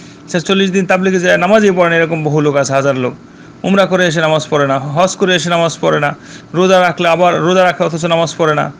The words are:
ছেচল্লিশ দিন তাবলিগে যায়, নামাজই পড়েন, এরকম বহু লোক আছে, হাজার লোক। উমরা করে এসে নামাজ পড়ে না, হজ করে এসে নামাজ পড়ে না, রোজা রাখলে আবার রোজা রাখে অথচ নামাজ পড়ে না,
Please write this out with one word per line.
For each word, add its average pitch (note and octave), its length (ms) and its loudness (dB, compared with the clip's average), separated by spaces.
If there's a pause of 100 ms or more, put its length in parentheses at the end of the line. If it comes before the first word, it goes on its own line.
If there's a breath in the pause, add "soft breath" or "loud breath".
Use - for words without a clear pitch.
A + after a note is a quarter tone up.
(300 loud breath)
ছেচল্লিশ F#3+ 420 -2
দিন F#3+ 140 -2
তাবলিগে F#3 340 0
যায়, F3 180 2
নামাজই G3+ 340 2
পড়েন, F3 220 2
এরকম E3 300 0
বহু D3 180 0
লোক D3 140 0
আছে, C#3 180 0
হাজার C3+ 240 0
লোক। B2+ 160 -4 (500 loud breath)
উমরা F#3+ 220 2
করে F3+ 220 0
এসে E3 140 -2
নামাজ D#3 280 0
পড়ে C#3+ 180 0
না, C3+ 120 -2
হজ D3 360 -2
করে F#3 200 0
এসে D#3+ 140 -2
নামাজ E3+ 320 0
পড়ে D#3 180 0
না, D3 160 -2 (380 loud breath)
রোজা F#3 280 2
রাখলে F3 280 0
আবার E3 320 2
রোজা F#3 220 2
রাখে F3+ 200 0
অথচ E3 220 -4
নামাজ E3 320 -2
পড়ে D#3 180 0
না, D3 240 -2